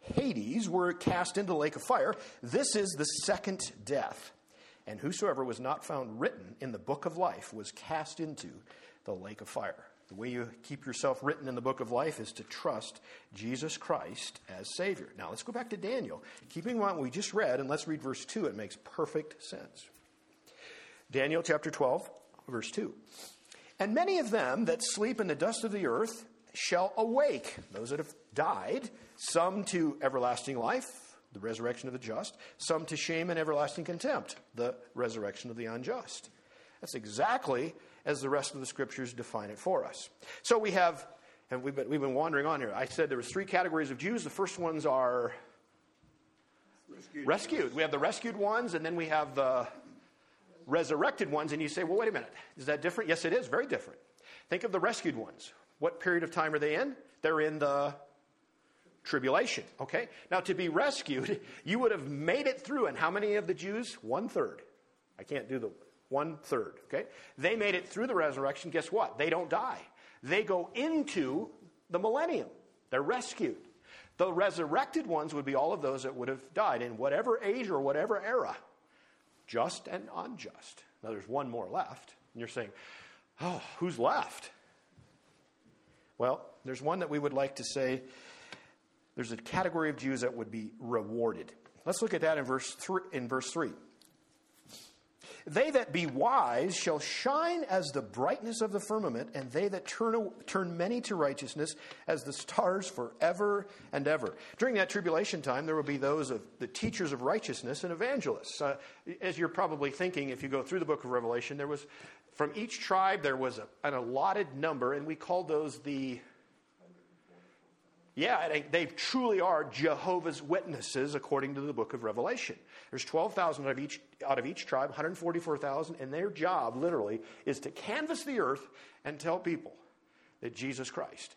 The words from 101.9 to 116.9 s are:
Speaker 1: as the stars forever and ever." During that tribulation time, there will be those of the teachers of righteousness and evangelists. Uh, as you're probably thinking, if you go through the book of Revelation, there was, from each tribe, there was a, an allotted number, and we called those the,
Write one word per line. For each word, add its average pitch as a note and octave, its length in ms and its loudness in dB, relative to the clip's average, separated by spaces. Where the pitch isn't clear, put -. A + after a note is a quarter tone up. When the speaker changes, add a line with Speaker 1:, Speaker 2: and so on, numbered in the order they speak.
Speaker 1:
as D3+ 180 2
the C#3 80 -6
stars F#3+ 560 0
forever F#3+ 800 0
and C#3+ 160 2
ever." C#3+ 260 2
During B3 180 4
that F#3+ 120 4
tribulation E3+ 540 2
time, C#3 240 0
there D#3 100 2
will D3+ 60 4
be C#3 160 0
those C#3 320 2
of A2+ 100 -2
the - 80 -4
teachers F#3+ 460 -2
of B2 100 -4
righteousness C#3+ 640 0
and F3 80 -2
evangelists. E3+ 680 0
Uh, C#3 160 2
as F#3 160 -2
you're E3 120 2
probably D#3 420 0
thinking, F3 400 -2
if B2 120 -6
you C#3 60 -4
go C3+ 140 2
through F#3 160 -2
the E3 80 -2
book D3 180 2
of B2 60 -6
Revelation, A#2+ 460 0
there C#3+ 120 -4
was, C#3+ 180 -4
from D3 240 2
each A3+ 240 -4
tribe, F#3+ 420 4
there C#3 140 2
was B2+ 220 0
a, G#2+ 100 -10
an C#3+ 100 2
allotted C3+ 640 2
number, C#3 380 2
and D3 120 -4
we D#3+ 80 -4
called F3 320 0
those D3+ 340 0
the, C3+ 380 -4